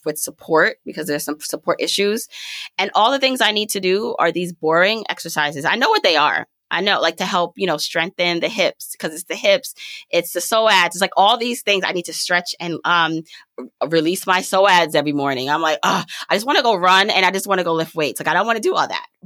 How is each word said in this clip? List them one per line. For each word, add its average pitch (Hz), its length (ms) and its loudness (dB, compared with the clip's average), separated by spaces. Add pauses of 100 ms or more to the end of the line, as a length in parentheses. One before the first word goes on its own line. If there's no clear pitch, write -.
with 151 140 -4
support, - 640 0
because - 220 -10
there's 147 180 -4
some 151 160 -6
support - 400 -4
issues. 202 480 -2 (500)
And 196 160 -2
all 220 160 4
the 277 80 0
things 262 220 0
I 214 100 2
need 208 200 -2
to 202 100 -4
do 196 380 0
are 170 120 2
these 175 220 -4
boring 180 560 2
exercises. 147 560 -4
I 165 120 0
know 262 120 2
what 427 140 2
they 170 140 4
are. 147 300 2 (240)
I 170 100 -2
know, 196 200 0
like, 165 160 0
to 180 100 -4
help, 175 300 0
you 196 100 -4
know, 151 120 0
strengthen 170 640 -2
the - 80 0
hips, - 500 -4
'cause 160 160 -6
it's 170 100 -12
the - 100 -8
hips, 202 400 0 (360)
it's 170 220 -2
the 180 80 -4
psoas, 214 460 2
it's, 175 140 -4
like, 190 160 -2
all 202 220 4
these 240 240 -4
things 196 220 0
I 156 80 -2
need 175 140 -4
to 165 60 -12
stretch 175 480 -2
and, 170 240 -6
um, 160 380 2 (360)
r-, 127 300 -8
release 165 380 0
my 180 140 2
psoas 180 540 4
every 147 180 2
morning. 139 360 -2
I'm 156 140 0
like, 156 200 2
"Ugh, - 240 0 (220)
I - 60 0
just 202 120 -2
wanna 285 160 2
go 233 120 2
run 190 360 4
and 190 140 2
I 180 60 4
just 190 160 -2
wanna 190 180 0
go 165 80 0
lift 160 220 -2
weights." 147 260 -2
Like, 156 80 -4
I 156 60 2
don't 190 120 2
wanna 226 140 0
do 339 140 0
all 151 140 0
that. - 180 -6 (200)